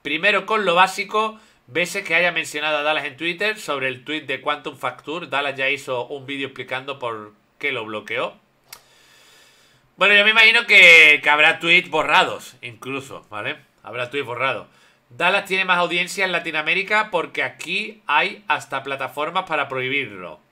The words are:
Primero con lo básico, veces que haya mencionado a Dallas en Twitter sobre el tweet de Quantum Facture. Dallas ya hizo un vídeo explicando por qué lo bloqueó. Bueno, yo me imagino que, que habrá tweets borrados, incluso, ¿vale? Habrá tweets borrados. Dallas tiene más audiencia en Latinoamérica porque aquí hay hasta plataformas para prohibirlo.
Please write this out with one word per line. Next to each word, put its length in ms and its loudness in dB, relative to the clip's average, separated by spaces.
Primero 440 0
con 180 0
lo 100 2
básico, 640 0
veces 380 -4
que 100 -2
haya 160 2
mencionado 460 -4
a 60 -4
Dallas 200 0
en 140 -10
Twitter 420 -4
sobre 300 -4
el 160 -10
tweet 160 -6
de 180 -6
Quantum 380 -6
Facture. 500 -8
Dallas 300 -4
ya 120 0
hizo 380 -4
un 180 -12
vídeo 220 -8
explicando 500 -10
por 360 -10
qué 160 -4
lo 100 -6
bloqueó. 560 -8
Bueno, 180 4
yo 80 6
me 80 4
imagino 340 4
que, 560 10
que 80 0
habrá 300 4
tweets 300 2
borrados, 720 0
incluso, 680 -12
¿vale? 280 -8
Habrá 260 -8
tweets 180 -6
borrados. 400 -4
Dallas 340 0
tiene 220 -2
más 140 2
audiencia 440 -2
en 80 -2
Latinoamérica 800 -2
porque 320 -2
aquí 640 -8
hay 400 0
hasta 340 -4
plataformas 640 -6
para 240 -4
prohibirlo. 720 -6